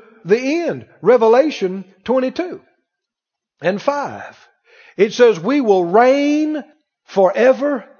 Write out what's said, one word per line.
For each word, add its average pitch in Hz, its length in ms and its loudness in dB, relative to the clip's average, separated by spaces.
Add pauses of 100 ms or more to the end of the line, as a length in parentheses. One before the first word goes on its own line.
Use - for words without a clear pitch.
(240)
the 262 420 0
end, 147 220 -8 (140)
Revelation 226 840 2 (180)
twenty-two 262 580 -4 (1000)
and 185 180 -2
five. 277 560 -8 (600)
It 196 160 2
says, 233 260 4
"We 247 220 -2
will 196 240 2
reign 285 800 0 (400)
forever 220 840 0 (120)